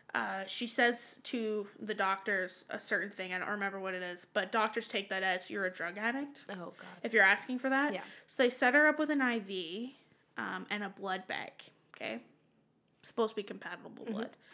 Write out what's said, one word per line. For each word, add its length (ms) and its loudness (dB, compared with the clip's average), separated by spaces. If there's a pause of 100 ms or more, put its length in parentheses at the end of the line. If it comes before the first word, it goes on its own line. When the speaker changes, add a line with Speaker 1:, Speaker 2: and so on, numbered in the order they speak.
(160)
Speaker 1:
Uh, 300 -2
she 200 -4
says 560 2
to 460 -2 (100)
the 160 -4
doctors 760 0
a 100 -6
certain 300 -2
thing. 220 -8
I 60 -2
don't 120 -2
remember 280 -2
what 160 -2
it 80 -4
is, 220 -6
but 260 -2
doctors 380 2
take 220 -2
that 120 0
as, 260 0
"You're 180 -2
a 60 -2
drug 240 -6
addict 540 -4
Speaker 2:
Oh, 60 -6
God. 180 -10 (300)
Speaker 1:
if 80 -2
you're 100 8
asking 380 6
for 100 0
that." 240 4
Speaker 2:
Yeah. 60 -4 (260)
Speaker 1:
So 160 2
they 80 8
set 240 6
her 140 10
up 100 4
with 120 2
an 100 4
I 180 2
V, 580 -4 (400)
um, 340 -4
and 120 -2
a 60 -4
blood 400 -4
bag, 240 -6 (420)
okay? 280 -6 (800)
Supposed 280 0
to 60 -16
be 80 -2
compatible 480 -12
Speaker 2:
Mm-hmm. 200 -8
Speaker 1:
blood. 180 -6 (240)